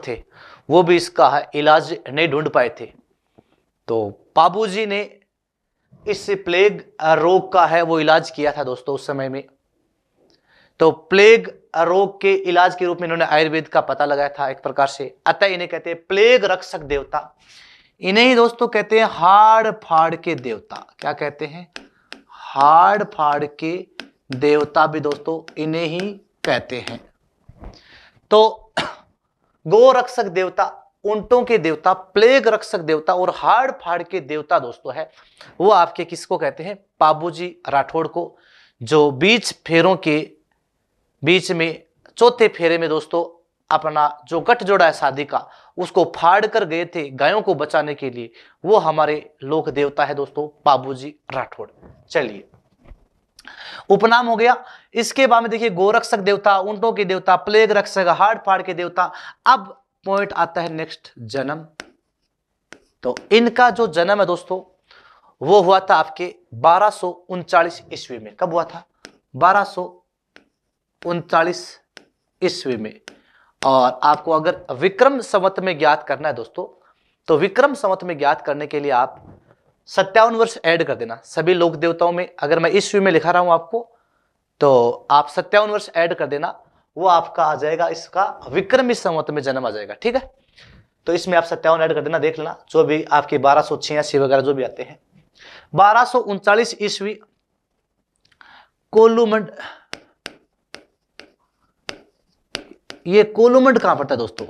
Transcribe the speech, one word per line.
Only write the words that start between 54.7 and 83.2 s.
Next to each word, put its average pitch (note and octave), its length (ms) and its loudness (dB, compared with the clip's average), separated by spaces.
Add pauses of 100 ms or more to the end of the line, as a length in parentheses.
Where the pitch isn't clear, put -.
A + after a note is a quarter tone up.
इसके A#3 320 0
बाद A#3 160 4
में A3+ 80 -4
देखिए A3+ 200 -2
गोरक्षक G#3+ 480 0
देवता, G3+ 400 2
ऊंटों G#3 340 -4
के G3+ 120 -4
देवता, F#3 320 0
प्लेग G#3+ 360 2
रक्षक, G3+ 360 0
हाड़ G3 300 2
फाड़ F#3+ 240 -2
के F3+ 120 -8
देवता। F3 360 -4 (360)
अब G3+ 380 0 (220)
पॉइंट G3 260 -2
आता E3 280 -4
है E3 80 -4
नेक्स्ट D#3+ 500 -12
जन्म। C3+ 480 -8 (1400)
तो B2+ 120 -4 (180)
इनका A#3 380 4
जो A3+ 160 -2
जन्म F3+ 340 0
है F#3 60 0
दोस्तों F3+ 340 -6 (800)
वो F#3 200 6
हुआ F#3 200 4
था F#3+ 140 2
आपके E3+ 400 -2 (200)
बारह E3+ 360 4
सौ F3+ 200 -6 (180)
उनचालीस F3 540 -2 (100)
ईस्वी B2+ 260 -14
में। G#2+ 180 -20
कब F3+ 160 -4
हुआ E3 120 -2
था? E3 200 -18 (520)
बारह F#3+ 280 2
सौ - 400 -14 (1000)
उनचालीस E3+ 800 -4 (600)
ईस्वी C#3 340 -4
में। G#2+ 240 -12 (600)
और C3 400 2
आपको D3 300 0
अगर D#3 400 -2
विक्रम G3 480 0
संवत F#3+ 400 -2
में F3+ 180 -4
ज्ञात D3+ 240 2
करना C#3+ 260 -6
है C#3 60 -4
दोस्तों, A#2 320 -12 (640)
तो E3 80 4
विक्रम A#3 380 -2
संवत F#3+ 300 -6
में E3+ 140 -10
ज्ञात C#3+ 240 -2
करने D3 240 -8
के D3 140 -8
लिए C#3+ 100 -6
आप B2+ 320 -4 (640)
सत्तावन A3 460 2
वर्ष A3+ 300 0
ऐड E3 200 2
कर C#3 100 -6
देना। A2+ 300 -12
सभी E3+ 300 0
लोक E3+ 200 2
देवताओं E3+ 380 0
में F3 160 -6 (100)
अगर D#3 200 0
मैं E3 160 0
ईस्वी G3+ 260 0
में F#3+ 120 2
लिखा D#3+ 180 2